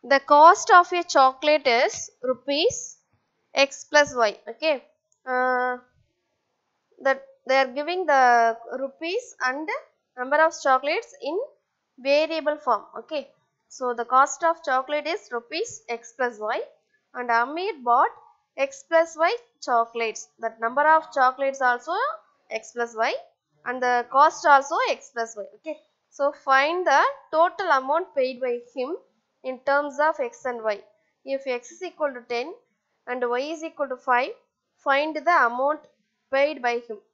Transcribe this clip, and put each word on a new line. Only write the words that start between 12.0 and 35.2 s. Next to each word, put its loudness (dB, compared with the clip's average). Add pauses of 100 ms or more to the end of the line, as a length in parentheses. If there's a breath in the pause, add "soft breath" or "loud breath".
form. -2 (180)
Okay. -10 (400)
So, -8
the -6
cost 0
of 0
chocolate -4
is -8
rupees -8
X -12
plus -6
Y, -6 (540)
and -8
Amir -2 (100)
bought 2 (460)
X -6
plus 0
Y 0 (240)
chocolates. -4 (100)
That -8
number 0
of 2
chocolates 0
also -2 (560)
X -12
plus -8
Y, -2 (540)
and -6
the 0
cost 4
also 4 (140)
X -8
plus -8
Y. -12 (120)
Okay. -12 (320)
So, -2 (120)
find 2
the 4 (300)
total 0
amount 0
paid -2
by -4 (160)
him -6 (460)
in -10
terms 0
of 0
X -10
and -6
Y. -4 (460)
If -6
X -8
is -16
equal -6
to -14
ten -6 (540)
and -4
Y -2
is -8
equal -8
to -8
five, 0 (460)
find -2
the 2